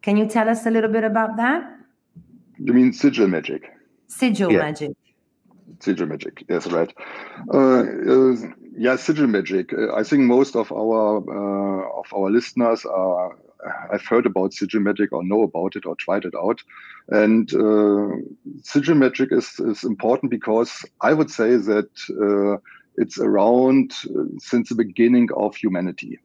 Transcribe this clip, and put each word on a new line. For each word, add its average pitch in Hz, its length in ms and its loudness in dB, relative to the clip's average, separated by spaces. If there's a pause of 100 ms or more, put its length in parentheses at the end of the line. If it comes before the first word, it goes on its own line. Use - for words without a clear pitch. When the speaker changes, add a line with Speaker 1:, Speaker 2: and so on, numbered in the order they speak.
Speaker 1:
Can 202 160 2
you 214 100 2
tell 220 220 0
us 226 160 -2
a 226 40 0
little 220 220 0
bit 220 140 0
about 220 320 -2
that? 262 260 0 (920)
Speaker 2:
You - 160 -2
mean 127 180 6
sigil 120 360 2
magic? 78 440 -4 (360)
Speaker 1:
Sigil 196 440 0
Speaker 3:
Yeah. 101 80 4
Speaker 1:
magic. 151 320 -4 (880)
Speaker 2:
Sigil 87 280 -2
magic, - 420 -10
yes, 87 180 -4
right. 82 260 -2 (600)
Uh, 131 300 4 (300)
uh, 131 220 6 (420)
yeah, 127 200 2
sigil 151 300 0
magic. 95 440 0
Uh, - 240 -2
I 110 80 0
think 139 200 2
most 127 340 4
of 110 160 -4
our, 110 460 0
uh, 98 800 -6
of - 140 -12
our 98 160 -2
listeners 117 560 0
are 92 520 -2 (540)
I've 104 160 -4
heard 120 180 2
about 95 280 -2
sigil 101 280 -4
magic 98 300 0
or 76 120 -4
know 104 200 2
about 90 320 -4
it 104 100 -10
or 82 100 -8
tried 95 300 -4
it 90 100 -8
out. 95 260 -2 (460)
And, 107 460 2
uh, 104 600 2 (460)
sigil 147 340 0
magic 131 360 2
is, - 280 -2
is 110 240 -4
important 117 480 -2
because 113 540 -2 (160)
I 123 120 4
would 156 160 0
say 117 280 2
that, 104 320 0 (200)
uh, 101 480 0 (380)
it's - 240 -4
around, 120 720 4 (140)
uh, - 200 -4 (120)
since - 320 -4
the 117 60 -4
beginning 117 580 2
of 104 220 -2
humanity. 92 680 -6